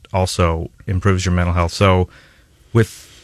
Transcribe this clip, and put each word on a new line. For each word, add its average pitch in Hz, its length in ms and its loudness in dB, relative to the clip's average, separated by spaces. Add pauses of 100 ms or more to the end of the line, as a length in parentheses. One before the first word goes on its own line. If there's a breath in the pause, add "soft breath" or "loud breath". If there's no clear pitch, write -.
(120)
also 87 600 -2 (160)
improves 92 380 0
your 90 80 0
mental 87 200 0
health. 85 200 -2
So 92 360 2 (640 soft breath)
with, - 500 -2